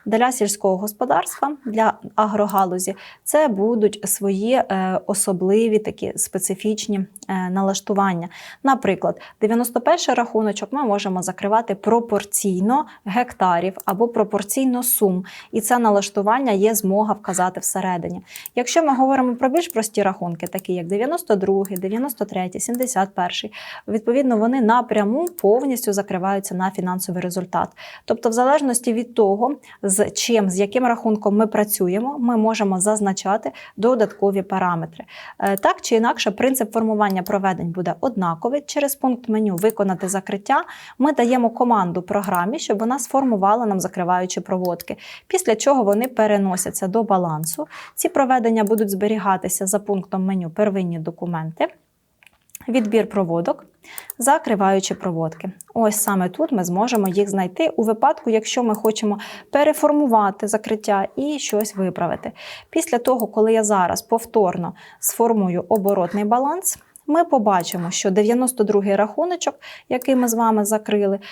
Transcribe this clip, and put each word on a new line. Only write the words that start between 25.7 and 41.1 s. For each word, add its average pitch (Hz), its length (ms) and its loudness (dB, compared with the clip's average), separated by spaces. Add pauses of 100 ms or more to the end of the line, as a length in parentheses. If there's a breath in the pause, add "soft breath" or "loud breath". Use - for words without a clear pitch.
закриваються 196 640 -2
на 185 160 -2
фінансовий 180 520 -4
результат. 180 460 -4 (360 loud breath)
Тобто, - 240 0
в 226 40 0
залежності 254 600 2
від 233 220 -4
того, 220 400 2 (280 loud breath)
з 208 280 0
чим, 214 400 2
з 180 80 -2
яким 202 280 2
рахунком 214 500 2
ми 220 100 4
працюємо, 208 720 0
ми 240 180 2
можемо 214 440 2
зазначати 208 720 0 (240 loud breath)
додаткові 202 640 2
параметри. 175 640 -4 (340 loud breath)
Е, 196 180 0
так - 240 2
чи - 160 0
інакше, 233 340 2
принцип 240 420 0
формування 208 500 0
проведень 190 480 -2
буде 170 300 -4
однаковий. 226 640 -2
Через 285 280 -2
пункт 254 340 -2
меню 214 280 0
«Виконати 196 520 0
закриття» 202 560 -2 (340 loud breath)
ми 294 140 2